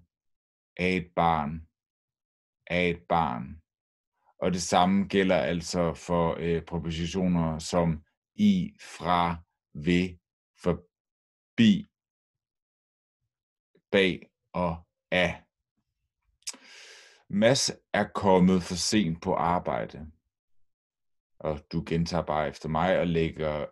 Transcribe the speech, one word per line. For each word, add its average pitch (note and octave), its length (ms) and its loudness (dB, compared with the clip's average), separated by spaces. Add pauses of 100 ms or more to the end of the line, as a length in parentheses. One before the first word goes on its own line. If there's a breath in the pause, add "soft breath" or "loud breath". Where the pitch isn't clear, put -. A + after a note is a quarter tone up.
(760)
af F#2 200 0
et E2+ 200 -6
barn, D#2+ 520 0 (1000)
af F2 240 0
et E2 180 -6
barn. D2+ 540 -2 (760)
Og F#2 140 -2
det F2+ 100 -2
samme F#2+ 460 2
gælder F#2+ 280 2
altså E2 580 -2
for, E2+ 440 -2
øh, E2 260 -2
præpositioner E2+ 920 -2
som E2+ 460 -2 (300)
i, G2+ 460 2
fra, E2+ 560 0 (380)
ved, F2 440 0 (400)
forbi, - 1300 -2 (2000)
bag F#2+ 400 2 (220)
og F2 240 -4 (340)
af. F2 320 0 (1900 loud breath)
Mads A2+ 420 2 (220)
er G#2 220 0
kommet F#2 480 4
for F2+ 120 -8
sent E2+ 480 -2
på F#2 120 -2
arbejde. D#2 800 -4 (1300)
Og D2+ 340 -8
du E2+ 160 -2
gentager E2+ 360 0
bare D2+ 240 -2
efter - 200 -12
mig E2 300 0
og E2+ 80 0
lægger D#2 640 -2